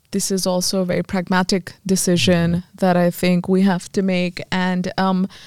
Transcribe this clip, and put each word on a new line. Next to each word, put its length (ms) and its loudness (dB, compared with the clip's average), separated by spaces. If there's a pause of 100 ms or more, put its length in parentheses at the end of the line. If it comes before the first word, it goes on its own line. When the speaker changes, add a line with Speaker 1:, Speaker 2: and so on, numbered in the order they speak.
Speaker 1:
this 220 -4
is 160 -2
also 340 0
a 40 -2
very 180 -2
pragmatic 720 -2 (100)
decision 680 2
Speaker 2:
Mm-hmm. 240 -6
Speaker 1:
that 200 2
I 140 2
think 360 0
we 140 2
have 300 0
to 100 0
make. 400 -2 (100)
And, 460 -2
um, 300 0 (200)